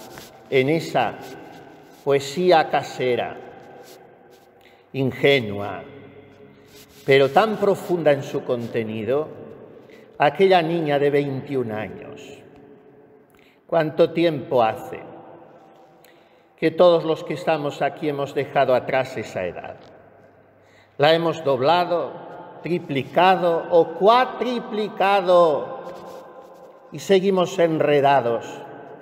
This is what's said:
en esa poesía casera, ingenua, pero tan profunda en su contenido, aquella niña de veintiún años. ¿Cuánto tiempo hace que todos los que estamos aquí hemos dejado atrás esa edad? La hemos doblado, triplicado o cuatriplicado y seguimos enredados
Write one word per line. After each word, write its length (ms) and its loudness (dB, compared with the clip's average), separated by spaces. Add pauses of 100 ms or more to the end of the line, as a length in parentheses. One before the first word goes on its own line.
(500)
en 180 2
esa 460 -2 (880)
poesía 640 2
casera, 680 -4 (1600)
ingenua, 920 0 (1200)
pero 260 4
tan 260 2
profunda 540 0
en 140 0
su 180 -8
contenido, 840 -4 (920)
aquella 440 4
niña 360 -2
de 120 2
veintiún 600 -2
años. 500 -10 (1500)
¿Cuánto 420 0
tiempo 520 0
hace 380 -4 (1600)
que 160 0
todos 320 6
los 180 -2
que 120 -8
estamos 480 -4
aquí 260 -4
hemos 260 -6
dejado 400 0
atrás 420 -2
esa 280 -8
edad? 320 -10 (1200)
La 160 6
hemos 300 -2
doblado, 1160 -2
triplicado 1080 0
o 240 4
cuatriplicado 1800 2 (1160)
y 80 -12
seguimos 580 2
enredados 880 2 (560)